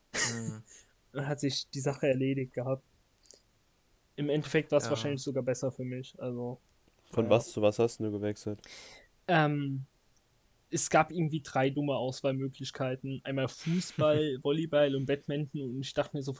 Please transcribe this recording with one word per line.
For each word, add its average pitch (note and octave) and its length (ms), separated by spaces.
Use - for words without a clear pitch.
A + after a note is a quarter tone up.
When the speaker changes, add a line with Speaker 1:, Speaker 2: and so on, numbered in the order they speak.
Speaker 1:
Mhm. A2+ 500
Speaker 2:
<laughs> - 260
Dann C#3 160
hat D3 100
sich - 320
die C#3 100
Sache C#3+ 280
erledigt C3 460
gehabt. C3 280
Im D3 120
Endeffekt D3+ 440
war's D3 120
Speaker 1:
Ja. A#2 60
Speaker 2:
wahrscheinlich C3+ 320
sogar C3 200
besser B2+ 300
für B2+ 120
mich, B2+ 360
also. B2 400
Speaker 3:
Von A2+ 140
Speaker 2:
Ja. G#2 60
Speaker 3:
was A#2 220
zu G#2+ 100
was G#2 180
hast A#2 200
du A2 120
gewechselt? G#2 480
Speaker 2:
Ähm, C#3+ 600
es D#3+ 180
gab D#3+ 220
irgendwie D#3+ 320
drei C3+ 280
dumme C#3+ 260
Auswahlmöglichkeiten. C3 1300
Einmal C3+ 240
Fußball, D3+ 880
Speaker 1:
<laughs> C#3 40
Speaker 2:
Volleyball D3 520
und C3+ 120
Badminton. C#3+ 560
Und B2+ 180
ich C3+ 140
dachte C#3+ 220
mir C#3 60
so, C3+ 180